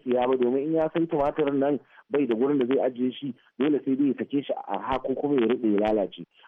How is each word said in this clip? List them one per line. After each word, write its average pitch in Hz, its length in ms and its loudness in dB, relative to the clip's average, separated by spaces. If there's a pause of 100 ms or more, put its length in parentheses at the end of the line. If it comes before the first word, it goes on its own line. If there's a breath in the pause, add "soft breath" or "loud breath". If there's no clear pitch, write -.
siya 123 240 2
ba, 131 80 2
domin 127 260 2
in 156 120 -2
ya 160 180 2
san 165 140 0
tumatirin 143 520 0
nan 139 220 0 (300 loud breath)
bai 139 160 0
da 117 80 0
gurin 139 240 2
da 123 80 0
zai 120 240 2
ajiye 123 220 -2
shi, 135 220 -10 (240 soft breath)
dole 143 260 2
sai 135 120 0
dai 143 120 2
ya 120 100 0
sake 135 260 -4
shi - 80 -6
a - 240 -8
arha 131 220 -4
ko 135 160 -4
kuma 143 260 0
ya 110 60 4
ruɓe 117 260 2
ya 101 160 2
lalace. 95 360 -2 (240 soft breath)